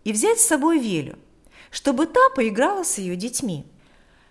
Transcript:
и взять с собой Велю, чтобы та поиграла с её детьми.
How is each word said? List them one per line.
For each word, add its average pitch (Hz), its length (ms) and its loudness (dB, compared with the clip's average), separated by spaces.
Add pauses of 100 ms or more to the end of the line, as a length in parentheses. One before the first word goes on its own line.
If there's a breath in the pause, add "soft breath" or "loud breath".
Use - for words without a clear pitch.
и 214 80 -4
взять 415 280 2
с - 80 4
собой 311 320 2
Велю, 175 380 -4 (540 loud breath)
чтобы 277 340 0
та 508 300 4
поиграла 269 480 0
с - 140 -2
её 180 180 -6
детьми. 190 500 -6 (640 soft breath)